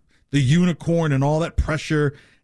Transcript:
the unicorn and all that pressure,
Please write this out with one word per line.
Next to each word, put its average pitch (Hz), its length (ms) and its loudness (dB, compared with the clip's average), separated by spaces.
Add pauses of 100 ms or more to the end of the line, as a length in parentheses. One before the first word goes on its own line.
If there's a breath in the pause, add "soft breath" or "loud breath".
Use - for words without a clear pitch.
(320)
the 143 100 0
unicorn 165 720 0
and 135 100 0
all 151 160 0
that 160 160 -4
pressure, 147 580 -2 (300 loud breath)